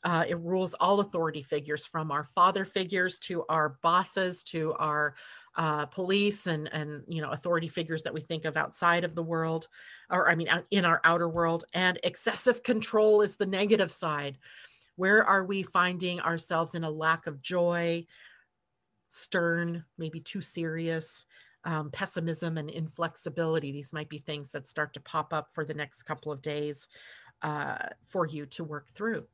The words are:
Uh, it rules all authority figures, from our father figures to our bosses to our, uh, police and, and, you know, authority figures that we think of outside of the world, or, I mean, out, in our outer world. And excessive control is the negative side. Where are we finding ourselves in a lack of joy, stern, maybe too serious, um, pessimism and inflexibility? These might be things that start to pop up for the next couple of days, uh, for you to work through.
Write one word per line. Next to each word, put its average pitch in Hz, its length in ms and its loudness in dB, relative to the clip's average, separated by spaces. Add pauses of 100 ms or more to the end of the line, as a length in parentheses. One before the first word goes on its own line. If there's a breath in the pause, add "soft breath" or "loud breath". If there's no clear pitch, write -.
Uh, 170 240 2
it 170 100 -2
rules 175 360 -2
all 196 260 4
authority 165 420 -2
figures, 143 440 -4
from 156 260 -4
our 147 120 -2
father 190 420 4
figures 185 520 0
to 175 300 -4
our 151 340 0
bosses 180 640 2
to 160 300 -2
our, 147 400 0 (420 loud breath)
uh, 151 300 0
police 202 600 0
and, 156 280 -2
and, 151 340 -6
you 160 140 -4
know, 143 80 -4
authority 170 360 -2
figures 160 360 -4
that - 120 -6
we 156 60 -6
think 160 240 -6
of 156 140 -2
outside 170 460 2
of 165 100 -6
the 170 80 -4
world, 160 440 -2 (440 loud breath)
or, 180 200 4
I 170 40 6
mean, 170 140 0
out, 175 220 0
in 202 140 4
our 165 200 6
outer 170 240 6
world. 165 440 2
And 180 320 2
excessive 226 580 0
control 214 600 6
is 202 140 0
the 196 100 0
negative 196 440 4
side. 143 460 -4 (600 loud breath)
Where 190 280 6
are 190 220 6
we 196 160 -2
finding 180 580 2
ourselves 165 540 0
in 165 100 -2
a 156 60 -2
lack 160 360 0
of 143 140 -8
joy, 170 680 0 (1000 loud breath)
stern, 170 760 0 (120)
maybe 160 240 -8
too - 220 -8
serious, 165 840 -4 (380 soft breath)
um, 156 260 -2
pessimism 165 680 -4
and 151 140 -6
inflexibility? 160 1040 -4
These 143 200 -12
might 151 160 -6
be 147 100 -12
things 147 340 -10
that 139 160 -10
start 151 260 -4
to 139 60 -12
pop 156 320 -4
up 151 200 -4
for 156 120 -4
the 147 100 -8
next 147 300 -10
couple 151 260 -8
of 139 100 -6
days, 147 460 -6 (560 loud breath)
uh, 147 460 -4 (180)
for 175 200 -2
you 147 200 -8
to - 160 -10
work 151 280 -10
through. 208 440 -6